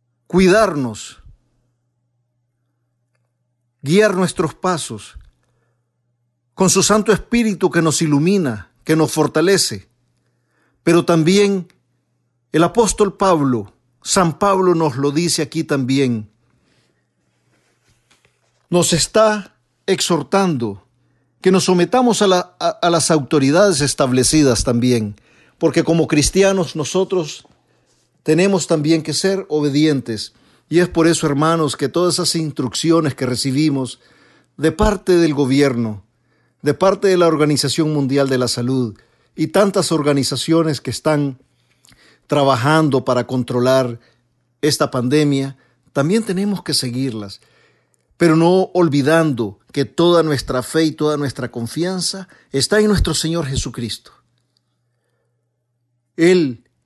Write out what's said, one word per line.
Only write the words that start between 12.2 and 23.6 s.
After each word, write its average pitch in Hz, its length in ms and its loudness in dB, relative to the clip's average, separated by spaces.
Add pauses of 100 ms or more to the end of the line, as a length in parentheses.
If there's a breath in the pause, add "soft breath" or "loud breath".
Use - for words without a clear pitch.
el 156 120 2
apóstol 208 540 0
Pablo, 139 560 0 (300)
San 175 340 0
Pablo 185 380 2
nos 156 220 -2
lo 143 120 -2
dice 160 320 -2
aquí 156 220 -6
también, 131 640 -2 (2500)
nos 170 240 2
está 214 600 0 (320)
exhortando 160 1000 -2 (560)
que 185 100 2
nos 190 120 2
sometamos 185 580 2
a 202 60 4
la, 180 320 0
a, 175 100 -4
a 170 220 -2
las 165 180 0
autoridades 156 720 2